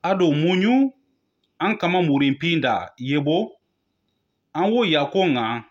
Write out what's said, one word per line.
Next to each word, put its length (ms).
A 120
do 180
muɲu, 600
an 180
kama 260
murin 360
pin 220
da, 280
yebo, 540
an 180
wo 120
ya 220
ko 180
ŋa 460